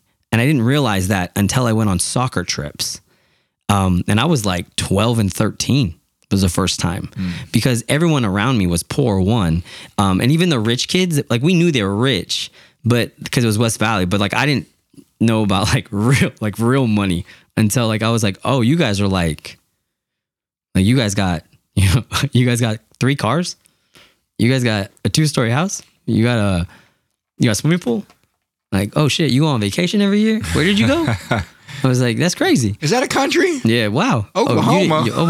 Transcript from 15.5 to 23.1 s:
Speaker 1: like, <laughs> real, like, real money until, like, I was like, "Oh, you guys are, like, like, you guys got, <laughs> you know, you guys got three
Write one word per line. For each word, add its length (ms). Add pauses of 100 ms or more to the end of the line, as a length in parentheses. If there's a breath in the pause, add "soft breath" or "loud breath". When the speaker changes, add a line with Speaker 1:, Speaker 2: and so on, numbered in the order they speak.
Speaker 1:
like, 140
<laughs> 20
real, 400 (100)
like, 200
real 260
money 400 (300 loud breath)
until, 320
like, 160
I 60
was 120
like, 220
"Oh, 160
you 160
guys 240
are, 80
like, 500 (1160)
like, 80
you 120
guys 200
got, 260 (180)
<laughs> 140
you 180
know, 120 (280)
you 140
guys 140
got 180 (220)
three 160